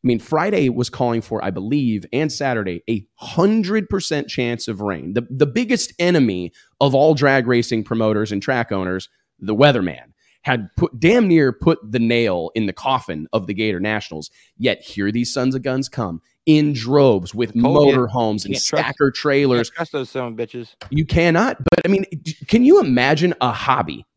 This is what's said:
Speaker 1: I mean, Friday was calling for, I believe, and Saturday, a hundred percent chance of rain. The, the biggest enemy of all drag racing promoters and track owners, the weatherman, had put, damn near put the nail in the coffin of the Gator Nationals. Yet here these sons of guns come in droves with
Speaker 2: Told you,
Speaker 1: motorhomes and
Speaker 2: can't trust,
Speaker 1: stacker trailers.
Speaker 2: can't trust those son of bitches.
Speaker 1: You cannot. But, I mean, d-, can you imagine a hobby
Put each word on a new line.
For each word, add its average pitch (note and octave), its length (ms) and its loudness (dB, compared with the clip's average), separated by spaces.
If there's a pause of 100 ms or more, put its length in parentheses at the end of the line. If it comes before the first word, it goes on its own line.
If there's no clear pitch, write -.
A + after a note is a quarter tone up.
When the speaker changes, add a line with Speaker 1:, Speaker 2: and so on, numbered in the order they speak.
Speaker 1:
I B2+ 40 -2
mean, A#2+ 120 2
Friday E3 520 0
was B2 180 -2
calling A#2 320 -2
for, - 240 -6
I G2 60 -2
believe, A2 640 -2
and D3 180 -2
Saturday, A2 560 -4
a A2 180 -4 (100)
hundred G3+ 720 0
percent E3 360 -4
chance A#2+ 420 -4
of G2+ 120 -8
rain. F2+ 320 -6
The, A#2+ 160 -4
the C3+ 180 2
biggest A3 520 -2
enemy B2 520 2 (300)
of C#3 140 2
all D3+ 180 4
drag C3+ 340 2
racing A#2+ 380 0
promoters G#2+ 480 -2
and G2+ 100 -4
track A#2+ 300 -2
owners, F#2 380 -4 (280)
the G2+ 160 -4
weatherman, G2+ 580 2 (300)
had A#2 340 -2
put, - 220 -2
damn G3+ 300 4
near D3+ 240 4
put - 260 0 (100)
the A#2 100 -2
nail A2+ 560 0
in A2 120 -2
the F#2+ 60 -4
coffin F#2 600 -4
of G2 140 -2
the G#2 80 -6
Gator G2+ 260 -2
Nationals. G2 500 -6 (280)
Yet A2+ 240 -2
here G2+ 300 -4
these A#2+ 200 -4
sons C3 220 -2
of C3 80 -6
guns C3 260 -4
come F2 320 -6 (240)
in D3+ 280 4
droves A#2+ 600 2
with A2+ 220 -4
Speaker 2:
Told C#3 340 4
you, C3 80 6
Speaker 1:
motorhomes A2+ 480 -2
and A2 100 -4
Speaker 2:
can't B2+ 100 -4
trust, D3 200 -2
Speaker 1:
stacker C#3 280 0
trailers. C#3 580 0
Speaker 2:
can't - 60 -18
trust E3 160 -8
those C3+ 180 -6
son B2+ 180 -6
of A#2 60 -10
bitches. A#2 400 -10 (160)
Speaker 1:
You D3+ 160 0
cannot. E3+ 520 2
But, - 260 2
I E3+ 40 2
mean, F#3+ 160 2 (180)
d-, D#3+ 120 -10 (140)
can A#3+ 160 4
you F4+ 160 8
imagine D3 600 2
a B2 120 0
hobby G#2 520 -2 (120)